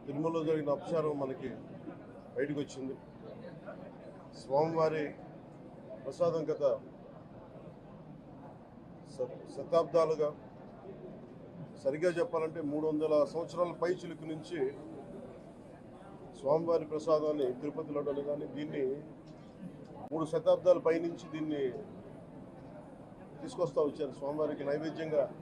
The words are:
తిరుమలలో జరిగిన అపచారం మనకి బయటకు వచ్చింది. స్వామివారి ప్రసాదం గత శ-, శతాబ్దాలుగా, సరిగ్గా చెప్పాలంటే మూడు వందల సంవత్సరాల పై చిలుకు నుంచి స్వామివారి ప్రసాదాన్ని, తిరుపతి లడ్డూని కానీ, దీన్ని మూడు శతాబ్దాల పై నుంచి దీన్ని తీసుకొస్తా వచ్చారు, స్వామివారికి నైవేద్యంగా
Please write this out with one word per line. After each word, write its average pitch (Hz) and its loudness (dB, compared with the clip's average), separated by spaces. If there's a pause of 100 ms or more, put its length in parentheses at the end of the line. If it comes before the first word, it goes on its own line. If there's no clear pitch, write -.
తిరుమలలో 156 2
జరిగిన 156 4
అపచారం 151 2 (100)
మనకి 131 -2 (880)
బయటకు 143 2
వచ్చింది. 135 -6 (1400)
స్వామివారి 156 4 (1000)
ప్రసాదం 165 2
గత 147 0 (2500)
శ-, - -2 (200)
శతాబ్దాలుగా, 156 6 (1500)
సరిగ్గా 156 6
చెప్పాలంటే 160 2 (100)
మూడు 156 2
వందల 151 4 (220)
సంవత్సరాల 165 0
పై 175 4 (100)
చిలుకు 160 -8
నుంచి 156 -4 (1800)
స్వామివారి 160 6
ప్రసాదాన్ని, 151 4 (120)
తిరుపతి 147 -4
లడ్డూని 139 0
కానీ, 147 -2
దీన్ని 151 -2 (1300)
మూడు 156 0
శతాబ్దాల 175 8 (100)
పై 165 8 (100)
నుంచి - -4
దీన్ని 151 0 (1800)
తీసుకొస్తా 165 0 (100)
వచ్చారు, 135 -4
స్వామివారికి 147 0
నైవేద్యంగా 151 2 (180)